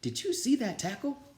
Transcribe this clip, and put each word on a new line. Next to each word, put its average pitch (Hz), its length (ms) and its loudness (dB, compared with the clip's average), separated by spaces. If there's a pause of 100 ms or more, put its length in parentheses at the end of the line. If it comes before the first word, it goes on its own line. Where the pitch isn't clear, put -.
Did 117 220 -4
you 392 100 0
see 262 240 4
that 208 220 0
tackle? 269 380 -2 (200)